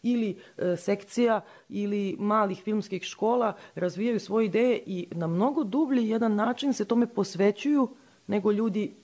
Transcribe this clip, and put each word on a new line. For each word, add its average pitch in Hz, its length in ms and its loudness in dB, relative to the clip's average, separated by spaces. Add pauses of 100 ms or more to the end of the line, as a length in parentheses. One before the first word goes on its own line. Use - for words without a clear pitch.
ili, 226 340 0 (200)
e, 180 200 0
sekcija 202 640 0 (280)
ili 202 500 -2
malih 208 440 0
filmskih 208 400 -4
škola 226 500 0 (220)
razvijaju 190 440 -2
svoje 220 260 0
ideje 226 400 2
i 180 260 -6
na 170 160 -4
mnogo 247 360 0
dublji 247 460 2
jedan 226 260 2
način 240 380 0
se 208 120 -2
tome 233 220 2
posvećuju 208 840 2 (380)
nego 208 240 2
ljudi 208 400 0 (120)